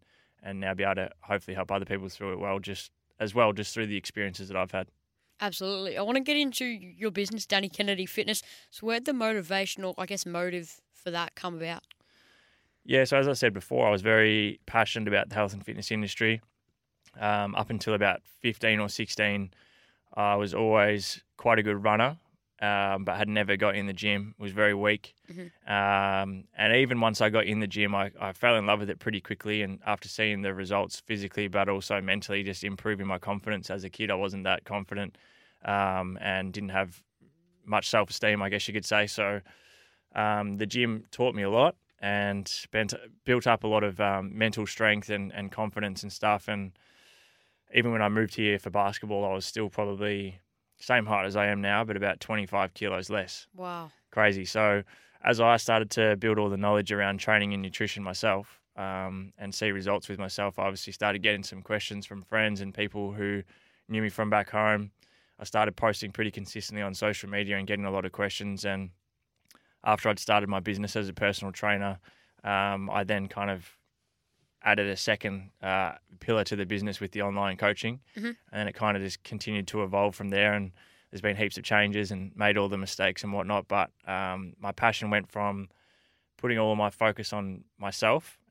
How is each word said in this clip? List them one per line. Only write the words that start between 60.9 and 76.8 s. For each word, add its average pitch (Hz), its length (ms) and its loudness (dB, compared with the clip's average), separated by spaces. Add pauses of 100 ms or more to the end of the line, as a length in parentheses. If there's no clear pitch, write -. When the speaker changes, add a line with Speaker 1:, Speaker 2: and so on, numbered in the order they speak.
Speaker 1:
started 101 280 0
getting 104 200 2
some 95 180 -12
questions 101 460 -6
from 98 160 -14
friends 107 400 0
and 98 100 -6
people 104 400 -4
who 101 300 -2 (480)
knew 110 100 -2
me 107 80 0
from 107 220 -2
back 104 180 2
home. 107 420 0 (480)
I 104 60 -14
started 107 320 0
posting 107 360 0
pretty 107 180 -2
consistently 104 520 -10
on 98 120 -6
social 104 340 -2
media 101 300 -2
and 95 80 -6
getting 101 180 -2
a 98 60 -4
lot 95 160 -2
of 92 60 -8
questions. 101 520 -4
And 98 240 -4 (960)
after 107 240 4
I'd 104 100 2
started 104 300 4
my 98 120 0
business 101 360 -4
as 101 140 -2
a 87 40 -10
personal 101 380 -2
trainer, 98 460 -2 (440)
um, 98 480 0
I 98 140 0
then 98 240 -2
kind 101 220 -4
of 92 260 -8 (880)
added 104 240 4
a 98 100 -2
second, 98 520 -2 (140)
uh, 95 300 2 (260)
pillar 110 260 2
to 107 100 -4
the 101 120 -2
business 101 340 -4